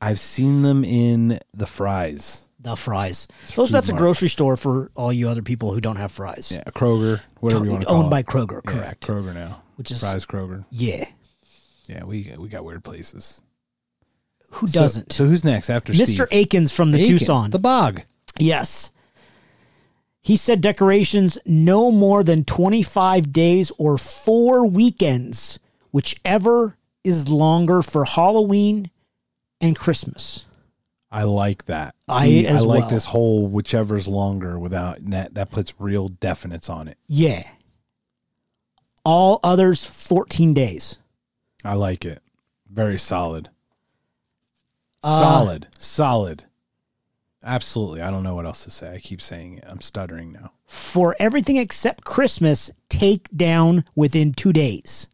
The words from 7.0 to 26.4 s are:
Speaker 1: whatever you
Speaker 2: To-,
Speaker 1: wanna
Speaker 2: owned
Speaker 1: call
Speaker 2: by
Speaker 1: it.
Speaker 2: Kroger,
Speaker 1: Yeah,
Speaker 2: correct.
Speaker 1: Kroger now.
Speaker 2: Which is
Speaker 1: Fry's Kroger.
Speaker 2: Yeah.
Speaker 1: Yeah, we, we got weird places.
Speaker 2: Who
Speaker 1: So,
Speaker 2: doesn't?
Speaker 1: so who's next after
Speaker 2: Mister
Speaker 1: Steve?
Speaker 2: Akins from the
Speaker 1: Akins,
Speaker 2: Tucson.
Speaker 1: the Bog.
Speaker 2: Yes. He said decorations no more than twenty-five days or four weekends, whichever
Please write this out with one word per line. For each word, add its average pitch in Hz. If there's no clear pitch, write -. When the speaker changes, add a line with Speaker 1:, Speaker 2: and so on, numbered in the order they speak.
Speaker 1:
whatever 113
you 104
Speaker 2:
To-, 101
Speaker 1:
wanna 95
Speaker 2:
owned 165
Speaker 1:
call 147
Speaker 2:
by 143
Speaker 1:
it. 123
Speaker 2:
Kroger, 120
Speaker 1:
Yeah, -
Speaker 2:
correct. -
Speaker 1:
Kroger 101
now. 87
Speaker 2:
Which -
is 120
Speaker 1:
Fry's 95
Kroger. 95
Speaker 2:
Yeah. 113
Speaker 1:
Yeah, -
we, 101
we 90
got 90
weird 82
places. -
Speaker 2:
Who -
Speaker 1:
So, 160
Speaker 2:
doesn't? 113
Speaker 1:
so 143
who's 160
next 120
after 120
Speaker 2:
Mister 185
Speaker 1:
Steve? -
Speaker 2:
Akins 190
from 160
the 147
Speaker 1:
Akins, 180
Speaker 2:
Tucson. 120
Speaker 1:
the 147
Bog. 202
Speaker 2:
Yes. 156
He 214
said 226
decorations 196
no 185
more 202
than 160
twenty-five 185
days 170
or 151
four 240
weekends, 160
whichever 214